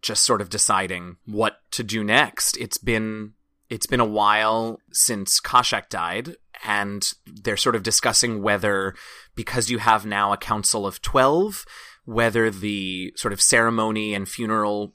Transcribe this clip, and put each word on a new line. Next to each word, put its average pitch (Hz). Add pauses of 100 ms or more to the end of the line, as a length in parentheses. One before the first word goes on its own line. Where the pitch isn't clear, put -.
just -
sort 107
of 90
deciding 92 (100)
what 107 (140)
to 123
do 107
next. 117
It's -
been, 110 (380)
it's 110
been 127
a 117
while 110 (140)
since -
Kashak -
died, 98 (300)
and 101 (160)
they're 107
sort 117
of 98
discussing 113
whether, 101 (420)
because 113
you 123
have 107
now 101
a 98
council 104
of 95
twelve, 156 (400)
whether 113
the 95
sort -
of 98
ceremony 110
and 98
funeral 104